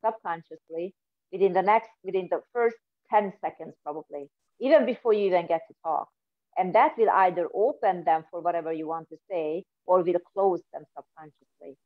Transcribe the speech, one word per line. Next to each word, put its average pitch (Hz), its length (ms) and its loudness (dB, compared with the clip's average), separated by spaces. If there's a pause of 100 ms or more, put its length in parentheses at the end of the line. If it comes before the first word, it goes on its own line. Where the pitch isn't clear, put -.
subconsciously 170 880 -8 (380)
within 185 200 2
the 185 100 2
next, 214 280 2 (140)
within 185 260 -4
the 220 100 -2 (120)
first 233 240 -2 (340)
ten 208 300 2
seconds, 160 340 -10 (100)
probably, 147 440 -12 (320)
even 269 260 4
before 214 260 0
you 208 140 2
even 180 200 2
get 165 220 -2
to - 60 -20 (100)
talk. - 240 -4 (500)
And 185 160 -2
that 285 240 4
will 220 120 4
either 180 440 2
open 190 500 0
them 160 260 2
for 175 100 -10
whatever 165 320 -4
you 160 140 -6
want 160 240 -8
to 160 60 -18 (140)
say 165 340 -4 (220)
or 185 160 4
will 175 180 0 (140)
close 190 260 0 (120)
them 151 120 -14 (120)
subconsciously. 147 880 -20